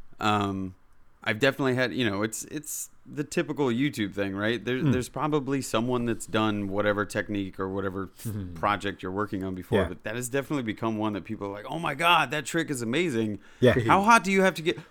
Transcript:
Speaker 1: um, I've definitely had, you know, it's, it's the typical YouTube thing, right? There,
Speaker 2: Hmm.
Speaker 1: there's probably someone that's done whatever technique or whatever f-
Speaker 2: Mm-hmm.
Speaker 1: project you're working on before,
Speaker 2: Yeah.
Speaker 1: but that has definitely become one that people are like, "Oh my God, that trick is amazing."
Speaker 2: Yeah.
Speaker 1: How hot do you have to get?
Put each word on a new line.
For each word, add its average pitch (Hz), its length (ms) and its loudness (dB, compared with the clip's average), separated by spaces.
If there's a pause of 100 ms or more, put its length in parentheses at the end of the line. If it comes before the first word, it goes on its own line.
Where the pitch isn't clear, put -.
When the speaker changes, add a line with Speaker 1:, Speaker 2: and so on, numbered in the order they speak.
(200)
Speaker 1:
um, 98 540 0 (500)
I've 110 160 0
definitely 135 340 2
had, 123 180 0
you 120 160 0
know, 101 140 0
it's, 113 220 -4
it's - 460 -10 (200)
the 139 140 -6
typical 147 440 0
YouTube 117 460 0
thing, 98 220 -2
right? 107 280 0
There, 127 140 -2
Speaker 2:
Hmm. 139 140 4
Speaker 1:
there's 123 160 0
probably 139 540 -2
someone 120 420 0
that's 117 220 -2
done 104 420 0
whatever 104 360 2
technique 101 540 -4
or 95 100 -4
whatever 95 500 -4
f- - 80 -14
Speaker 2:
Mm-hmm. 98 280 -6
Speaker 1:
project 101 480 -2
you're 92 100 -6
working 101 300 -2
on 95 120 -4
before, 95 280 0
Speaker 2:
Yeah. 85 60 0
Speaker 1:
but 90 160 -12
that 110 100 -6
has 123 140 -6
definitely 135 360 -2
become 110 340 -2
one 107 160 0
that 87 100 -6
people 101 240 -8
are - 20 -8
like, 104 180 -10
"Oh 147 100 -8
my 156 160 -2
God, 160 380 4
that 151 120 -2
trick 165 260 0
is 123 120 -4
amazing." 113 560 0 (220)
Speaker 2:
Yeah. 123 260 8
Speaker 1:
How 180 160 6
hot 220 220 8
do 196 60 0
you 190 120 6
have 190 120 4
to 165 80 -6
get? 160 160 -2 (120)